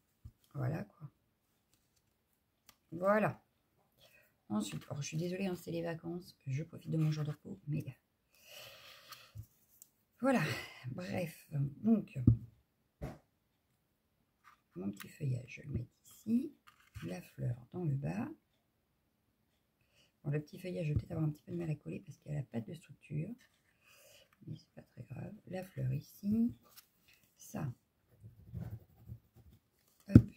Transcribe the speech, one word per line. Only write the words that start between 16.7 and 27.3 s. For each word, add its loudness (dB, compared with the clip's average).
La -6
fleur -4
dans -4
le 2
bas. -2
Bon, -2
le 2
petit -10
feuillage, -4
je 0
vais 4
peut-être -4
avoir 2
un 2
petit -12
peu -8
de -2
mal -2
à 0
coller -8
parce -16
qu'elle -6
a -2
pas -6
de -10
structure. -6
Mais -8
c'est -20
pas -18
très -18
grave. -10
La -6
fleur -2
ici. 2